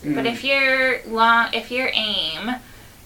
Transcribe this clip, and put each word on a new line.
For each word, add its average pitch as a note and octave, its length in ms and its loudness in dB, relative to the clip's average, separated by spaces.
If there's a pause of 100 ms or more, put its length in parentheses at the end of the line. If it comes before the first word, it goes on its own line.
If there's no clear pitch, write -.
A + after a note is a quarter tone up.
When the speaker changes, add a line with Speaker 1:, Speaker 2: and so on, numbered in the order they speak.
Speaker 1:
But D3 220 -2
Speaker 2:
Mm. A#3 80 -2
Speaker 1:
if A3+ 100 -10
your C4 640 2
long, A3+ 460 4
if A3+ 180 -6
your B3+ 220 -2
aim G3 640 -4 (500)